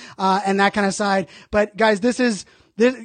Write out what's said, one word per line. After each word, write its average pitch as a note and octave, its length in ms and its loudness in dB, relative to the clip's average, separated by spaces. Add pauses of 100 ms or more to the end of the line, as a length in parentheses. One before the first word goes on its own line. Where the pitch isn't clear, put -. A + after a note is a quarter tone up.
(180)
uh, F#3+ 280 0
and G3 140 0
that G3 140 2
kind G3+ 140 -2
of F#3+ 80 -2
side. G3 320 -2 (240)
But G#3 260 -2
guys, A3 220 2
this A#3 200 0
is, A#3 260 -2 (320)
this, B3 280 2